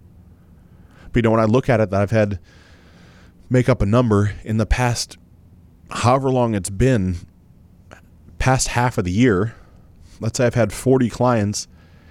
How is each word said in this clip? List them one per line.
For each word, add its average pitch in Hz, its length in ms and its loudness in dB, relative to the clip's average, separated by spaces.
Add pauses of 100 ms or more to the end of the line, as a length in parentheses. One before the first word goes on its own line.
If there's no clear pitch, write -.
(1040)
But, - 120 -4
you 120 40 4
know, 110 100 4
when 110 80 4
I 113 60 4
look 117 240 2
at 117 100 2
it, 107 120 0
that 98 100 0
I've 98 100 -2
had, 104 280 0 (1120)
make 127 200 2
up 127 120 0
a 104 40 0
number, 104 480 2 (100)
in 110 140 -4
the 110 80 0
past, - 520 -2 (720)
however 135 400 0
long 123 240 0
it's 98 180 -4
been, 98 460 0 (1200)
past 131 300 0
half 123 280 -2
of 101 80 -2
the 87 60 -4
year, 110 440 2 (640)
let's 107 180 -8
say 127 80 0
I've 117 100 0
had 110 180 0
forty 127 360 0
clients 110 580 -2 (440)